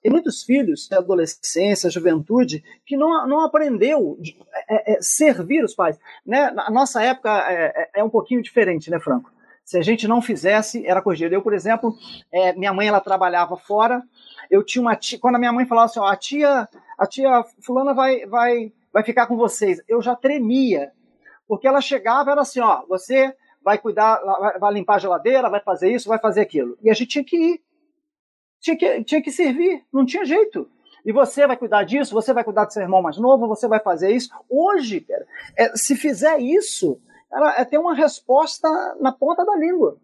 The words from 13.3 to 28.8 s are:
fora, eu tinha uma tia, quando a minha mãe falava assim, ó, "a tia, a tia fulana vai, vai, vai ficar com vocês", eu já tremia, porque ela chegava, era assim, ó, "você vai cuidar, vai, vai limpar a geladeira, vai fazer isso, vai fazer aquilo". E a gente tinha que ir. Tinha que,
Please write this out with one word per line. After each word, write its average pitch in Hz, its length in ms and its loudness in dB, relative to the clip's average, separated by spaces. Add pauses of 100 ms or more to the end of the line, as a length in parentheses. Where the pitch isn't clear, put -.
fora, 233 440 0 (480)
eu 196 140 4
tinha 254 180 -4
uma 226 140 0
tia, - 240 -10
quando 247 160 2
a 240 40 0
minha 240 140 0
mãe 247 140 0
falava 233 180 4
assim, 226 140 -8
ó, 202 80 0
"a 196 80 2
tia, 277 520 0 (300)
a 196 80 2
tia 254 380 2 (200)
fulana 269 300 -2
vai, 262 320 0
vai, 233 480 0 (180)
vai 214 120 2
ficar 240 240 0
com 233 100 -2
vocês", 202 500 0
eu 226 140 0
já 240 140 -2
tremia, 240 760 0 (560)
porque 214 200 -2
ela 269 140 4
chegava, 262 500 0
era 285 100 2
assim, - 180 -4
ó, 190 280 2
"você 262 480 0 (280)
vai 208 140 2
cuidar, 220 420 2
vai, 190 380 -2
vai 202 160 0
limpar 202 220 0
a 190 40 0
geladeira, 220 480 0
vai 202 120 0
fazer 185 320 0
isso, 208 180 -4
vai 220 80 2
fazer 214 240 0
aquilo". 127 400 -2
E 220 80 4
a 220 60 6
gente 240 140 -6
tinha 285 140 -4
que 339 140 -2
ir. 330 240 0 (1000)
Tinha 330 160 -2
que, 240 260 0